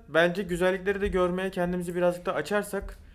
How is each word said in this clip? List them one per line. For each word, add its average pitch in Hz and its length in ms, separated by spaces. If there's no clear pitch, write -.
bence 175 340
güzellikleri 185 580
de 208 60
görmeye 180 440
kendimizi 180 440
birazcık 175 300
da 185 80
açarsak, 202 680